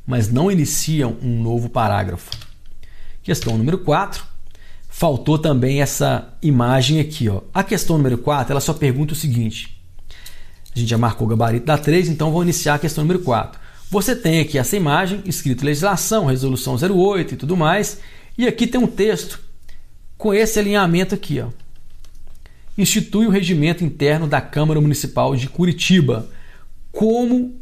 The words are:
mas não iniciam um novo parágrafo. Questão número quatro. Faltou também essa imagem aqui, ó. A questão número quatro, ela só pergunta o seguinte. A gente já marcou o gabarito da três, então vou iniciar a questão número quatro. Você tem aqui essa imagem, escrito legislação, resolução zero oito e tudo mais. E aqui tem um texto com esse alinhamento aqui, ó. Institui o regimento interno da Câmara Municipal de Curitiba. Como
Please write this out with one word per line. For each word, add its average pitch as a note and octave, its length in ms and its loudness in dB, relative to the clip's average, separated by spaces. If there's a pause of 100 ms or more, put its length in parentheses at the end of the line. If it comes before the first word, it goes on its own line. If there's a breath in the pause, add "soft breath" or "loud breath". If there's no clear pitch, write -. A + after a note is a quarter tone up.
mas A#2+ 240 0
não D3 200 2
iniciam D3+ 720 0
um A#2+ 200 0
novo A#2 280 -2
parágrafo. G2 600 0 (920 soft breath)
Questão B2+ 340 -2
número C#3 220 2
quatro. F#3 460 0 (680 soft breath)
Faltou D3+ 480 0
também C#3 420 2
essa C3+ 600 -2
imagem C3 560 4
aqui, D3 300 0
ó. G2 140 -2 (120)
A F#3+ 80 2
questão F#3+ 340 2
número C3 220 4
quatro, C#3 340 0
ela C#3 80 2
só D#3 140 0
pergunta D3 380 0
o - 40 -2
seguinte. A#2 640 -2 (920 loud breath)
A B2 40 -4
gente A#2 100 0
já A2+ 100 0
marcou A#2 280 0
o G#2+ 40 2
gabarito A#2 360 2
da D3+ 120 2
três, D#3+ 300 2
então D#3 240 0
vou F3 100 2
iniciar D#3+ 320 2
a D3 40 2
questão D3+ 260 -2
número F3+ 160 2
quatro. A2+ 400 -2 (300 loud breath)
Você A3+ 260 2
tem E3 240 2
aqui C#3 180 0
essa B2+ 180 0
imagem, F#3 480 0
escrito C#3+ 400 -2
legislação, F3+ 640 2
resolução C3 500 0
zero F#3 200 2
oito F#3 380 2
e - 20 -6
tudo D3+ 200 -2
mais. F3+ 440 0 (360 loud breath)
E A#3+ 100 2
aqui A#3 200 2
tem B3+ 140 0
um A3+ 60 4
texto - 540 -2 (760 soft breath)
com G#3 180 0
esse G#3+ 240 2
alinhamento G3 560 2
aqui, D3 260 -2
ó. A#2 80 -4 (1300 soft breath)
Institui G#3 500 2
o A3 40 4
regimento E3+ 540 2
interno D3+ 420 2
da C#3+ 140 2
Câmara D3+ 400 0
Municipal C#3 560 2
de B2+ 120 -2
Curitiba. E3 800 2 (640 loud breath)
Como B3 720 2